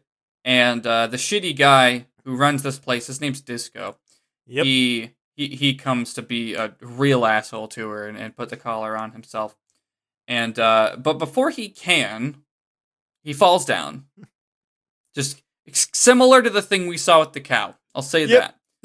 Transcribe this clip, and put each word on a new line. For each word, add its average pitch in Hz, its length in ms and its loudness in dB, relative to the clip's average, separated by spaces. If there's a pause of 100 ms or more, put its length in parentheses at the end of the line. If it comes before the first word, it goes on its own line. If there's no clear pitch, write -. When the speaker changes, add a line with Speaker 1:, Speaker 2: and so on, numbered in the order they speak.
(440)
Speaker 1:
And, 123 420 2
uh, 117 220 0
the 123 80 -8
shitty 180 400 -4
guy 131 500 4 (180)
who 131 120 -8
runs 139 260 0
this 139 160 -8
place, 120 300 -6
his 131 120 -12
name's 139 200 -6
Disco. 113 580 -12 (480)
Speaker 2:
Yep. 123 180 -2
Speaker 1:
He, 123 460 0 (240)
he, 143 140 -8
he 139 260 -2
comes 123 400 -6
to - 80 -12
be 113 320 -8
a 110 260 -8
real 123 460 0
asshole 110 420 -2
to 110 200 -10
her 104 180 -10
and, 107 120 -14
and 110 180 -14
put 120 120 -10
the 117 80 -12
collar 110 400 -8
on 110 160 -10
himself. 110 440 -10 (720)
And, 117 300 -4
uh, 113 400 4
but 151 200 0
before 165 320 0
he 226 180 -10
can, 131 760 -2 (800)
he 151 100 -10
falls 180 320 4
down. 80 420 -6 (1080)
Just - 280 -8 (260)
s-, - 240 -2
similar 254 500 6
to 226 80 0
the 202 120 0
thing 190 260 -2
we 170 80 -8
saw 165 240 4
with 156 120 -2
the 143 80 -12
cow. 113 340 -4 (200)
I'll 131 80 -8
say 156 220 0
Speaker 2:
Yep. 240 300 4 (300)